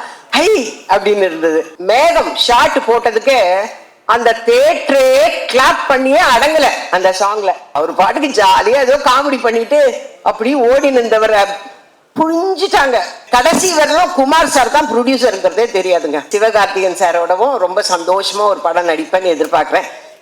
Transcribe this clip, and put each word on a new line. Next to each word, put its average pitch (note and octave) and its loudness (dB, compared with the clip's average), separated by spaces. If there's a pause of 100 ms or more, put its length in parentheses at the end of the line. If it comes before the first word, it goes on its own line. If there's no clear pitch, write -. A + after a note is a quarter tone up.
(320)
ஹை!" E4 0
அப்படின்னு G3+ 0
இருந்தது. D#3+ -2
மேகம் C4 0
ஷாட் B3 0 (100)
போட்டதுக்கே A3+ 0 (360)
அந்த A#3 0
தியேட்டரே C4+ 2 (200)
கிளாப் C#4 2
பண்ணியே C4 2 (160)
அடங்கல. C#4+ 2 (240)
அந்த F#3 0
சாங்ல G3+ -2 (200)
அவர் D#3 -4
பாட்டுக்கு G#3 0
ஜாலியா A#3 4
ஏதோ C#4 2
காமெடி C4+ 0
பண்ணிட்டு A#3 0 (140)
அப்படி A3 -2
ஓடி C#4 2
நின்றவரை A3 2 (680)
புழிஞ்சிட்டாங்க. D#4+ 0 (280)
கடைசி E4 2
வரலும் D4+ 0
குமார் C#4 2
சார் B3+ 0
தான் D4+ 0
ப்ரொடியூசருங்கிறதே A#3 0
தெரியாதுங்க. E3+ -2
சிவகார்த்திகேயன் G3 0
சாரோடவும் F3+ 0
ரொம்ப F#3 -2
சந்தோஷமா F#3 -2
ஒரு G3+ 0
படம் E3+ -2
நடிப்பேன்னு E3 -2
எதிர்பார்க்கிறேன். D#3 0 (360)